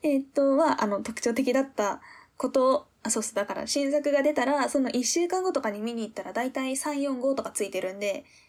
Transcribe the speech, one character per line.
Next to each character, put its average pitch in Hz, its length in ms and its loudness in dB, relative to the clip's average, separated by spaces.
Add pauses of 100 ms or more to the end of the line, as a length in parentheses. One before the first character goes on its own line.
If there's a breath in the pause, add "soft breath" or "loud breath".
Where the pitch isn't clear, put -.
え 285 140 4
ー 269 80 0
っ - 20 -20
と、 277 300 4
は、 302 260 4
あ 214 40 2
の、 202 140 -2
特 220 200 -8
徴 233 120 0
的 269 200 0
だ 269 80 4
っ 269 120 -4
た 202 280 -2 (360 loud breath)
こ 254 120 -4
と、 262 380 2 (140)
あ、 220 80 -6
そ 220 120 0
う - 20 -4
そ - 80 -6
う、 - 40 -10
だ 202 100 0
か 196 100 -8
ら - 100 -6
新 277 260 0
作 294 200 2
が 277 100 4
出 294 120 4
た 262 120 2
ら、 277 240 2
そ 285 100 0
の 254 100 2
一 247 160 0
週 349 220 2
間 370 160 0
後 370 80 0
と - 100 0
か 214 100 -4
に 208 100 -8
見 233 120 -4
に 233 100 -4
行 214 80 -8
っ - 20 -20
た 190 100 -8
ら 185 100 -10
大 254 180 -2
体 262 260 -4
三、 285 240 -4
四、 277 180 -2
五 269 140 0
と 240 100 -2
か - 80 -8
つ - 120 -4
い 196 80 -6
て 185 100 -4
る 190 120 -6
ん 202 60 -12
で、 196 260 -4 (240 soft breath)